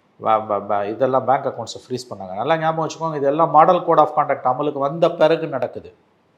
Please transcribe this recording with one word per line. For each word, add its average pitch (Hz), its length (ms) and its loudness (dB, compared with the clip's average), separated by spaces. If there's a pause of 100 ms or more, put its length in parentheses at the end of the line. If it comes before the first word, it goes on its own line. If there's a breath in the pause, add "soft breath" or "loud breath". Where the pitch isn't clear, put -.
(200)
ப-, 110 280 2
ப-, 101 200 -2
ப-, 101 200 -2
இதெல்லாம் 127 360 0
பேங்க் 135 220 0
அக்கவுண்ட்ஸை 117 340 -8
ஃப்ரீஸ் - 300 -10
பண்ணாங்க. 95 240 -12
நல்லா 135 240 0
ஞாபகம் 160 300 -2
வச்சுக்கோங்க, 160 280 -6
இதெல்லாம் 147 340 2
மாடல் 170 340 6
கோட் 165 140 2
ஆஃப் 151 200 4
கான்டக்ட் 139 260 0
அமலுக்கு 143 340 -2
வந்த 160 320 0
பிறகு 160 360 2
நடக்குது. - 460 -8 (460)